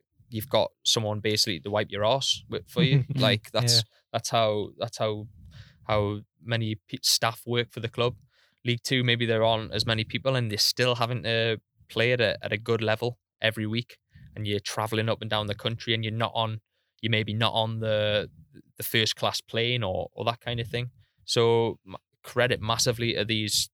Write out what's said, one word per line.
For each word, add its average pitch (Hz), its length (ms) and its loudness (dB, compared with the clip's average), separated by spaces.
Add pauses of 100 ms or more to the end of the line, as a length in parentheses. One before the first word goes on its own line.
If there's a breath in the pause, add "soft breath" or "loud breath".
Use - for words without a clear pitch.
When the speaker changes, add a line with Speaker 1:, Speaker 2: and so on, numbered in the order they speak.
(300)
Speaker 1:
you've 107 180 -6
got 110 220 4 (140)
someone 107 360 0
basically 107 400 0
to 104 100 -8
wipe 104 200 0
your 101 140 -2
arse 131 440 0
with, 107 200 -8
for - 140 0
you. 131 280 4
Speaker 2:
<laughs> 135 60 -4
Speaker 1:
Like, 107 340 2
that's, 117 260 2
Speaker 2:
Yeah. 113 60 6 (300)
Speaker 1:
that's - 180 -2
how, 107 480 2
that's 107 200 -6
how, 107 280 -4 (580 soft breath)
how 104 360 0 (240)
many 113 320 -2 (120)
pe-, 127 140 -8
staff - 440 0
work 120 260 0
for - 80 -10
the 110 80 -4
club. 120 260 -2 (500)
League 120 180 0
Two, 127 200 2
maybe 120 240 2
there 110 180 2
aren't 110 280 2
as 110 140 0
many 113 180 2
people, 127 320 -2
and 120 140 0
they're 104 80 -2
still 123 380 2
having 117 280 -2
to 113 360 0 (280)
play 117 240 2
at 123 80 2
a, 104 240 2
at - 80 -6
a 107 60 2
good 113 240 0
level 110 360 0 (220)
every 110 260 0
week. 113 320 -6 (380 soft breath)
And 107 100 -8
you're 101 140 -2
traveling 110 480 -2
up 107 140 -2
and 110 80 -8
down 107 180 0
the 101 60 -4
country, 113 400 -4
and 113 100 -2
you're 107 80 -4
not 113 220 -2
on, 110 260 -2 (400)
you're 113 100 -2
maybe 107 240 2
not 110 200 2
on 113 260 0
the, 107 480 0 (480)
the - 60 -10
first 113 340 0
class 104 240 -2
plane 117 420 -2
or, 92 300 -2
or 107 120 -8
that 117 160 -2
kind 120 200 -6
of 113 80 -6
thing. 120 220 -6 (340)
So 117 640 2
m-, 95 100 -14 (260)
credit 123 380 0
massively 117 540 0
to 104 100 0
these, 107 500 0